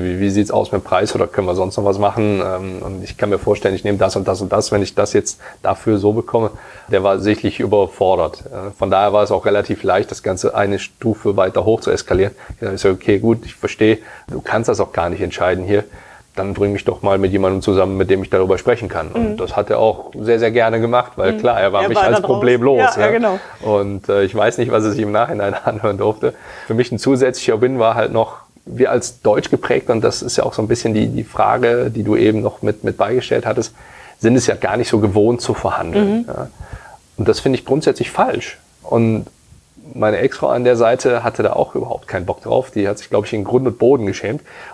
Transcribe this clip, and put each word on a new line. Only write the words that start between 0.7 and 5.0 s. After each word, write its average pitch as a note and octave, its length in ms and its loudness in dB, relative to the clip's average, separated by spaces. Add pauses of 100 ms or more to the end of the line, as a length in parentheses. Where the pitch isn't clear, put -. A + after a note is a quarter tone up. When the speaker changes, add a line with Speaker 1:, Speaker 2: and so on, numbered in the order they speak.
Speaker 1:
mit G2 100 -2
dem - 20 -20
Preis F#2+ 300 0
oder G#2 140 0
können G2 180 -2
wir F2+ 80 -2
sonst F#2 220 -2
noch G#2 80 -2
was G2+ 160 2
machen? G2+ 440 0
Ähm, F#2 380 -6
und F#2+ 220 -10
ich - 120 -14
kann G#2 120 -2
mir G2 100 2
vorstellen, G2+ 380 0
ich F2+ 80 -8
nehme G2+ 120 0
das F#2+ 200 0
und F#2+ 100 -2
das F#2 140 -2
und F#2 100 -6
das, G2+ 220 0
wenn G2+ 100 2
ich - 140 -4
das G#2 160 0